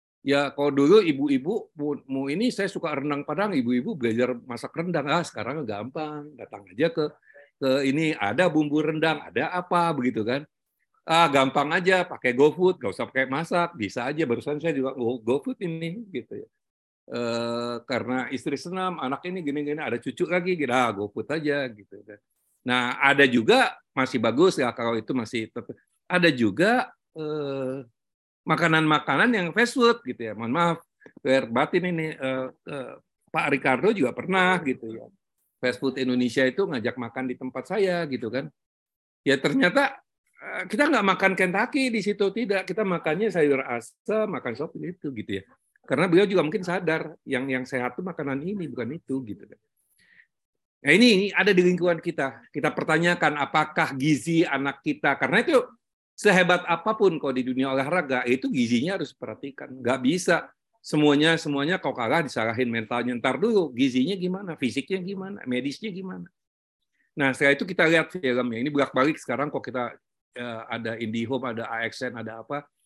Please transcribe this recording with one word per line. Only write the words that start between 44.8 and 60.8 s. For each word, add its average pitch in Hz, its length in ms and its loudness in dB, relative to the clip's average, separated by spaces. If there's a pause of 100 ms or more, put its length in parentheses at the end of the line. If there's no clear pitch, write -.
gitu 101 240 -6
ya. - 20 -20 (380)
Karena 147 240 0
beliau 185 240 6
juga 180 160 2
mungkin 185 160 -2
sadar 165 640 -4
yang, 131 240 -2
yang 127 160 -2
sehat 123 320 -4
tuh 185 80 -8
makanan 139 400 -6
ini, 185 240 -6
bukan 120 240 -8
itu 139 320 -6
gitu 101 240 -14
kan. - 80 -20 (1200)
Nah, 147 160 6
ini, 240 160 10
ini 196 160 4
ada 190 240 4
di 180 80 8
lingkungan 175 400 4
kita. 147 480 -4
Kita 151 240 -2
pertanyakan 160 640 2
apakah 151 560 0
gizi 151 480 2
anak 139 400 -2
kita, 147 320 0
karena 180 320 2
itu 294 160 4 (560)
sehebat 180 480 4
apapun 175 560 2
kalau 135 160 -2
di 127 80 0
dunia 131 240 0
olahraga, 135 560 0
itu 127 240 0
gizinya 127 480 0
harus 156 160 -8
diperhatikan. 131 640 -14
Nggak 131 240 -2
bisa 165 480 2 (320)